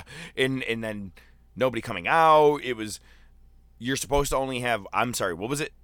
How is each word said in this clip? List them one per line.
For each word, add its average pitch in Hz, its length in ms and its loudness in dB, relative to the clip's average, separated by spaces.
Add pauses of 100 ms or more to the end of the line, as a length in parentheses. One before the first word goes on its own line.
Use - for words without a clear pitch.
(360)
And, 131 280 0
and 113 200 -4
then 104 280 -8 (440)
nobody 117 260 0
coming 95 260 -6
out. 156 560 6
It 123 120 -4
was, 107 240 -8 (800)
you're 127 160 -4
supposed 143 360 0
to 139 60 2
only 131 240 -2
have, 113 300 -2
I'm 113 220 0
sorry, 95 200 -2
what 95 160 -6
was 143 120 -4
it? - 100 -6 (120)